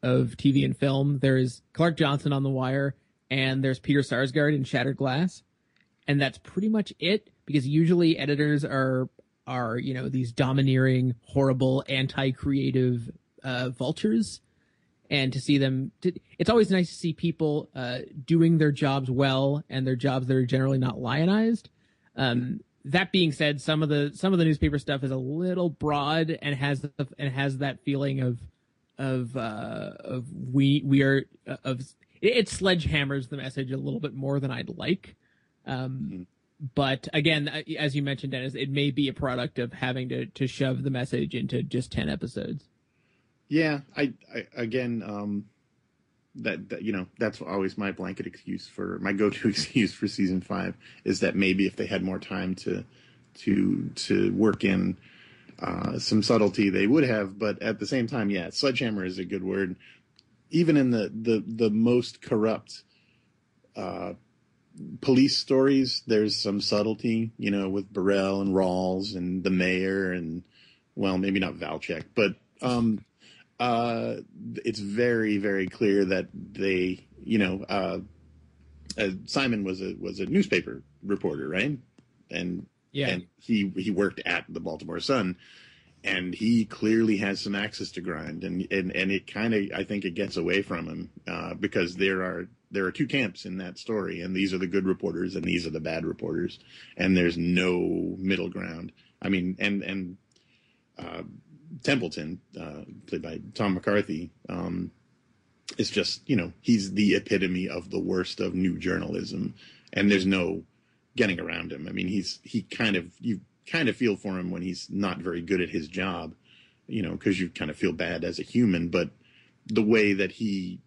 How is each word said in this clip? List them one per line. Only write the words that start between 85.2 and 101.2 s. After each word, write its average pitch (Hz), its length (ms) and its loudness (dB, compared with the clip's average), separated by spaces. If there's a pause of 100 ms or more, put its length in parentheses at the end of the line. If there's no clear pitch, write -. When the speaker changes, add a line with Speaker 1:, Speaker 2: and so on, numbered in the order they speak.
Speaker 2:
and 90 300 -4
he 113 320 2
clearly 110 520 2
has 98 220 -2
some 101 160 -6
axes 101 380 -6
to 90 80 -10
grind, 80 420 -8
and, 90 280 -4
and, 92 220 -2
and 95 180 0
it 95 160 -2
kinda, 107 480 0
I 95 80 -2
think 101 200 -4
it 90 120 -6
gets 101 200 -4
away 87 260 0
from 85 260 -6
him, 82 220 -10 (180)
uh, 85 260 -8
because 90 420 -2
there 95 280 0
are, 90 240 -6 (240)
there 98 140 -2
are 92 60 0
two 139 160 0
camps 117 380 -4
in 95 140 -8
that 90 180 -10
story, 90 440 -4
and 90 140 -4
these 95 180 0
are 92 40 -2
the 92 100 -2
good 95 180 0
reporters, 90 500 -2
and 82 100 -4
these 87 200 -2
are 80 60 -6
the 78 80 -4
bad 80 260 -4
reporters, 85 540 -4 (380)
and 92 180 4
there's 87 220 4
no 87 800 0
middle 95 300 -2
ground. 87 420 -10 (300)
I 101 80 -4
mean, 92 300 0
and, 101 240 0
and, 92 340 -6 (800)
uh, 85 260 -10 (600)